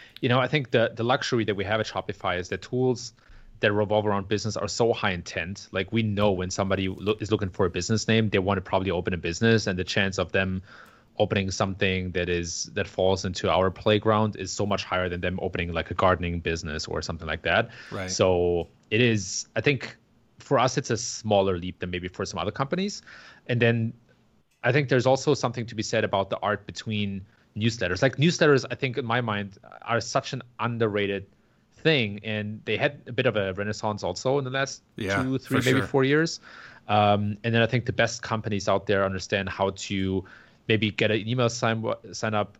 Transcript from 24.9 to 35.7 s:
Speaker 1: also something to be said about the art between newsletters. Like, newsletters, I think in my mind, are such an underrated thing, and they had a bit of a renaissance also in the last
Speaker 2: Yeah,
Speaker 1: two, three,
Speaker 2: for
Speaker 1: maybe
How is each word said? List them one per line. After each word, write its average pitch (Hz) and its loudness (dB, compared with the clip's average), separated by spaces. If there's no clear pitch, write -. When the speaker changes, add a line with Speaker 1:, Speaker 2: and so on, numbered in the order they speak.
Speaker 1:
also 131 4
something 123 -2
to - -12
be 107 -4
said 110 0
about 98 0
the - -2
art 104 -2
between 101 -6
newsletters. 104 0
Like, 135 2
newsletters, 151 4
I - -6
think 127 -4
in 131 -4
my 117 0
mind, 101 -4
are 113 0
such - -2
an 127 -8
underrated 104 0
thing, 117 2
and 107 -4
they 107 0
had - -2
a - -14
bit 123 0
of 107 2
a 95 0
renaissance 104 -4
also 127 0
in 135 -4
the 127 -8
last 135 -4
Speaker 2:
Yeah, 98 0
Speaker 1:
two, 131 0
three, 131 0
Speaker 2:
for 120 -4
Speaker 1:
maybe 131 4